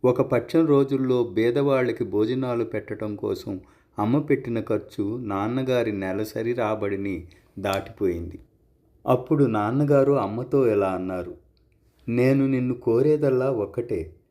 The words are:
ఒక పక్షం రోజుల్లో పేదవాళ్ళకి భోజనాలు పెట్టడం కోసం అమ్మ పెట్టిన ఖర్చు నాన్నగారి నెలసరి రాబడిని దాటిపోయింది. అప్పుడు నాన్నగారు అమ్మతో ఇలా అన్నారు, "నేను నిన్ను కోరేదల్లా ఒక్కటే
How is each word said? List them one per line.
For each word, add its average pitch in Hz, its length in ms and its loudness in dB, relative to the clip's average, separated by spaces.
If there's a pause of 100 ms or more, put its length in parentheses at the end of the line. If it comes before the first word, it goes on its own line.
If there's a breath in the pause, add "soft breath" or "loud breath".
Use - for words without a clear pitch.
ఒక 123 160 4
పక్షం 135 440 2
రోజుల్లో 135 580 2
పేదవాళ్ళకి 120 800 2
భోజనాలు 117 600 0
పెట్టడం 107 520 -6
కోసం 101 460 -6 (380 soft breath)
అమ్మ 113 200 2
పెట్టిన 127 420 -2
ఖర్చు 104 560 -4
నాన్నగారి 120 720 -2
నెలసరి 104 640 -4
రాబడిని 101 760 -4 (320 soft breath)
దాటిపోయింది. 90 800 -4 (680)
అప్పుడు 135 380 2
నాన్నగారు 135 680 2
అమ్మతో 123 560 0
ఇలా 101 200 2
అన్నారు, 92 480 -6 (760)
"నేను 131 380 2
నిన్ను 127 260 0
కోరేదల్లా 135 760 2
ఒక్కటే 101 640 -4 (160)